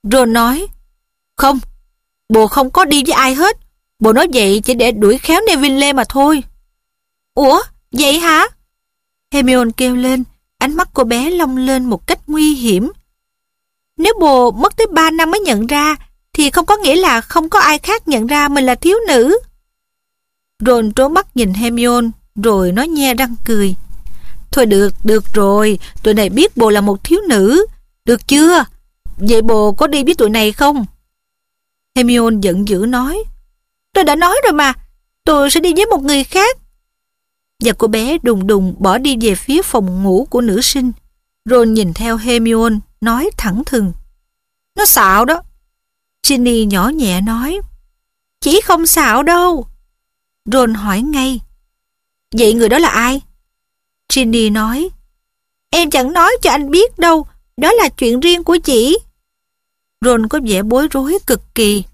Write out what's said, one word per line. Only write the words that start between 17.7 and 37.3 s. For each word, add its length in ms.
khác 300
nhận 180
ra 220
mình 180
là 80
thiếu 220
nữ." 300
Ron 260
trố 160
mắt 280
nhìn 180
Hermione, 540
rồi 380
nó 100
nhe 320
răng 200
cười. 300
Thôi 160
được, 280
được 280
rồi, 460
tụi 120
này 140
biết 280
bồ 140
là 100
một 240
thiếu 240
nữ. 380
Được 240
chưa? 360
"Vậy 260
bồ 300
có 140
đi 180
với 100
tụi 160
này 220
không?" 340
Hermione 440
giận 280
dữ 200
nói, 360
"Tôi 100
đã 120
nói 280
rồi 80
mà, 200
tôi 260
sẽ 100
đi 140
với 120
một 160
người 220
khác." 320